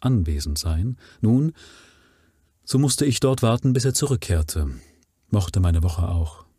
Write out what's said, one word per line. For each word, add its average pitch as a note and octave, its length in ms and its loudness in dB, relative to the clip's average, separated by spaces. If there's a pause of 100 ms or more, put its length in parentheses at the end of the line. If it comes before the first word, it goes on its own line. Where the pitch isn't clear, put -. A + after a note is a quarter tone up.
anwesend D#2 580 0
sein, F2 380 -2 (240)
nun, C3 320 2 (1080)
so - 160 -2
musste C#3 260 2
ich C#3 140 0
dort C3 240 0
warten, A#2+ 300 2
bis B2 120 0
er C3 100 0
zurückkehrte. E2+ 760 -2 (580)
Mochte G2 300 0
meine E2+ 240 2
Woche E2+ 260 -2
auch, E2 360 -4 (140)